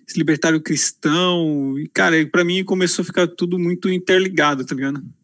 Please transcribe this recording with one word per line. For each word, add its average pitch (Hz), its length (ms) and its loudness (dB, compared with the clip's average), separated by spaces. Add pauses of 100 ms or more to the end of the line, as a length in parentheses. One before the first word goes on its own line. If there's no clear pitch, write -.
esse - 100 -6
libertário 160 440 2
cristão, 156 1200 0
e, 156 80 -6
cara, 165 400 2
pra 175 160 2
mim 180 200 0
começou 185 380 0
a 175 40 -2
ficar 180 220 2
tudo 175 300 -4
muito 175 320 -2
interligado, 180 760 0
tá 139 100 -6
ligado? 139 280 -4 (200)